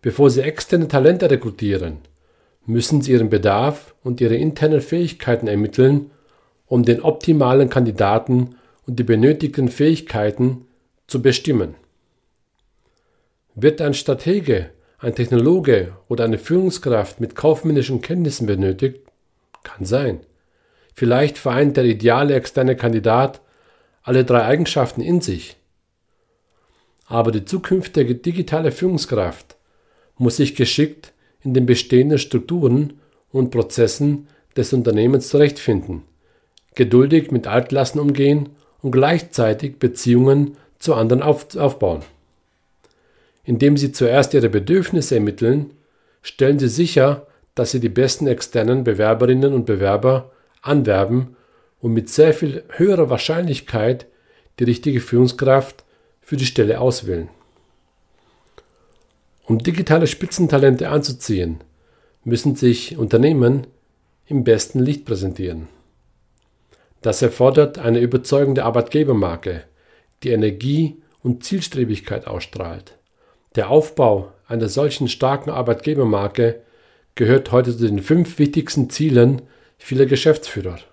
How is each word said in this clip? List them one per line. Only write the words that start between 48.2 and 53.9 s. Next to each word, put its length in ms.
externen 580
Bewerberinnen 680
und 140
Bewerber 640
anwerben 760
und 140
mit 140
sehr 260
viel 340
höherer 420
Wahrscheinlichkeit 960